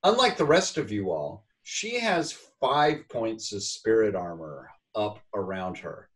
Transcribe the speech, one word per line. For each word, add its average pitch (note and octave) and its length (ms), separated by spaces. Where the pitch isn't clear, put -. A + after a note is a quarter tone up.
unlike A3+ 360
the D#3 80
rest E3 320
of G#2 120
you G2 200
all, D2 340
she A#3 360
has F3+ 340
five D3 760
points A2+ 420
of G2+ 100
spirit A2 520
armor E2 560
up G#2 240
around F#2 440
her. - 380